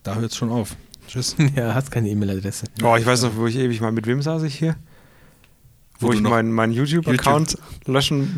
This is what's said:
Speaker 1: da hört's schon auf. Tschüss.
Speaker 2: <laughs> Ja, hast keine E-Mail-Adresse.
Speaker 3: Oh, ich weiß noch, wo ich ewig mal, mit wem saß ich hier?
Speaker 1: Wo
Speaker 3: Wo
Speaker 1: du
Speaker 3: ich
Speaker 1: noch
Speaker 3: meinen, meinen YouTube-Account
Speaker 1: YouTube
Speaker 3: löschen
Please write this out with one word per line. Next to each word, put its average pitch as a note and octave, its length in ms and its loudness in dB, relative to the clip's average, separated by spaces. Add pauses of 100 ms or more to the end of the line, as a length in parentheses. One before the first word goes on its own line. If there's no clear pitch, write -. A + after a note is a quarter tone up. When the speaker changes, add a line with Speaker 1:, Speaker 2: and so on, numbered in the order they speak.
Speaker 1:
da G2 120 -6
hört's A2+ 220 -4
schon A#2+ 120 -4
auf. A2+ 260 -4 (320)
Tschüss. - 280 -6 (100)
Speaker 2:
<laughs> C#3 100 0
Ja, A#2 200 0
hast C3+ 160 -2
keine A2+ 180 0
E-Mail-Adresse. G2+ 560 -2 (180)
Speaker 3:
Oh, A#2 120 6
ich A2+ 100 2
weiß B2+ 180 4
noch, A2+ 120 0
wo A2+ 120 0
ich A#2 100 -2
ewig A#2+ 240 0
mal, A2 100 0
mit A2+ 160 -2
wem C3 140 2
saß D#3+ 220 -2
ich C#3+ 140 -4
hier? D#3+ 180 0 (1200)
Speaker 1:
Wo A#2+ 80 0
Speaker 3:
Wo A#2+ 40 4
Speaker 1:
du A2 60 2
Speaker 3:
ich G#2+ 60 2
Speaker 1:
noch G#2+ 80 2
Speaker 3:
meinen, A2+ 200 2
meinen A2+ 220 2
YouTube-Account D3 760 2
Speaker 1:
YouTube - 360 -14
Speaker 3:
löschen C#3 500 0